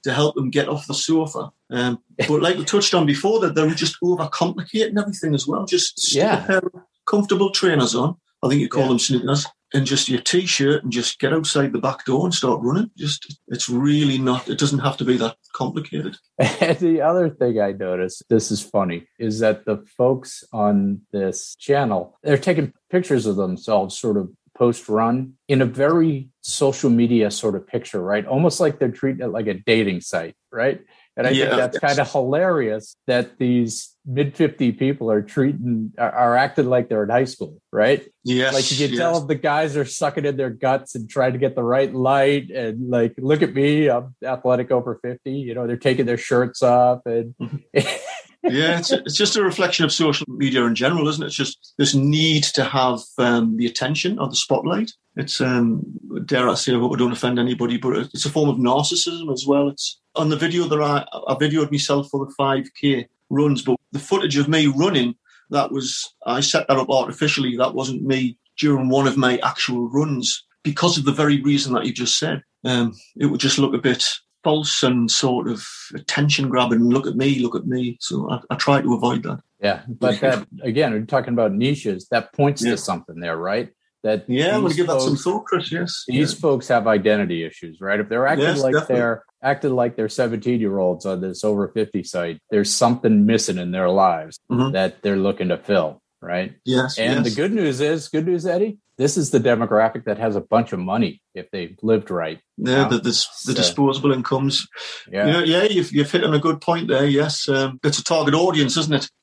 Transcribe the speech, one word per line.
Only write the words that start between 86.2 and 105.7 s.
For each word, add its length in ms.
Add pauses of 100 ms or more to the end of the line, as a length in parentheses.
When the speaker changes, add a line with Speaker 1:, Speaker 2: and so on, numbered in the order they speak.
Speaker 1:
Yeah. 60
Speaker 2:
folks 280
have 180
identity 560
issues, 380
right? 180
If 120
they're 160
acting 220
Speaker 1:
Yes, 140
Speaker 2:
like 120
Speaker 1:
definitely. 220
Speaker 2:
they're, 260 (200)
acting 340
like 200
they're 140
seventeen-year-olds 960
on 160
this 220
over 240
fifty 340
site, 360 (120)
there's 220
something 540
missing 320
in 120
their 200
lives 480 (120)
Speaker 1:
Mm-hmm. 220
Speaker 2:
that 300
they're 140
looking 320
to 100
fill, 440 (180)
right? 320 (120)
Speaker 1:
Yes, 340
Speaker 2:
And 260
Speaker 1:
yes. 100
Speaker 2:
the 60
good 120
news 280
is, 280
good 180
news, 200
Eddie, 320 (180)
this 200
is 140
the 100
demographic 640
that 140
has 180
a 40
bunch 320
of 60
money 420 (140)
if 160
they've 320
lived 280
right. 280 (180)
Speaker 1:
Yeah, 260
Speaker 2:
Yeah. 60
Speaker 1:
the, 100
the, 120
the 120 (100)
Speaker 2:
So 220
Speaker 1:
disposable 580
incomes. 540 (440)
Speaker 2:
Yeah. 160
Speaker 1:
You 60
know, 100
yeah, 220
you've, 280